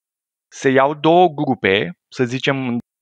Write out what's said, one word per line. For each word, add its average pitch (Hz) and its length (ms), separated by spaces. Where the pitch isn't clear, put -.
se - 160
iau 135 260
două 165 340
grupe, 139 720
să - 160
zicem, 131 420
un 120 120